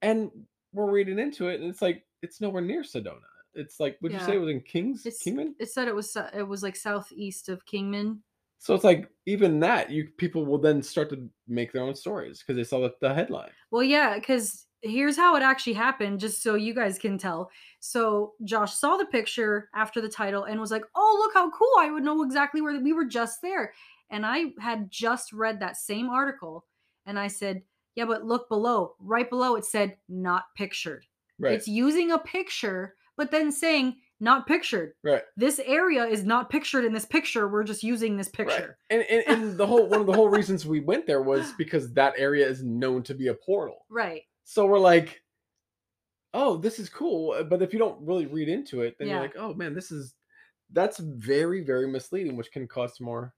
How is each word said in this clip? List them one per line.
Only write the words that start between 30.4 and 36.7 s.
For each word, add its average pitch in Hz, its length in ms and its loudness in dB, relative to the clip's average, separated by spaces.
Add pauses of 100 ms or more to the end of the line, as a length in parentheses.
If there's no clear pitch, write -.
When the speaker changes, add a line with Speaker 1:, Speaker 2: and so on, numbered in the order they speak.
Speaker 2:
pictured." 175 520 -8 (320)
Speaker 1:
Right. 240 160 2
Speaker 2:
It's 220 140 -4
using 294 440 2
a 320 60 4
picture, 202 800 -6 (200)
but 294 140 -4
then 311 220 0
saying, 285 480 0 (180)
"Not 247 280 2
pictured." 226 560 -2
Speaker 1:
Right. 143 200 4 (140)
Speaker 2:
This 285 240 2
area 285 460 2
is 214 180 0
not 240 260 2
pictured 285 360 0